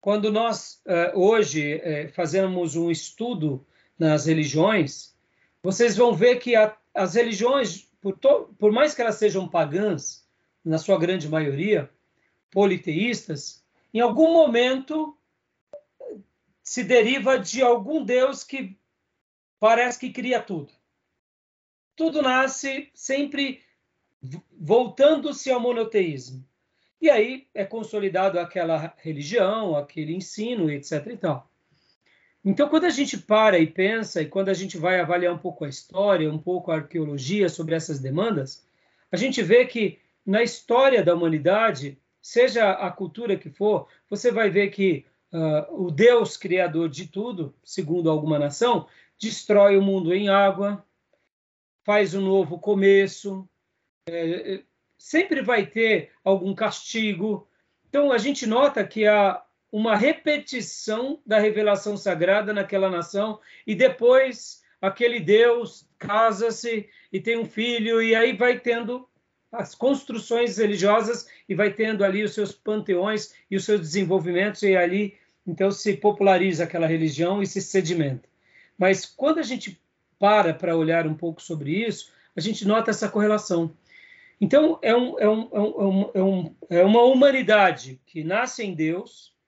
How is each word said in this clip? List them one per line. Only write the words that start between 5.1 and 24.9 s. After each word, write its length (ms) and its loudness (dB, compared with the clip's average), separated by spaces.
vocês 360 0
vão 160 4
ver 240 4
que 180 -2
a, 220 4
as 220 -2
religiões, 760 -2
por 160 -6
to-, 400 2
por 140 4
mais 240 2
que 60 -4
elas 140 0
sejam 320 0
pagãs, 800 -4
na 140 -2
sua 200 2
grande 300 -2
maioria, 600 -2
politeístas, 1120 -2
em 60 -2
algum 340 4
momento 840 2
se 200 -8
deriva 560 4
de 220 -4
algum 420 2
Deus 400 0
que 340 -12
parece 400 2
que 120 -10
cria 300 -4
tudo. 300 -10
Tudo 260 0
nasce 720 -2
sempre 680 -6
v-, 200 -16
voltando-se 1000 0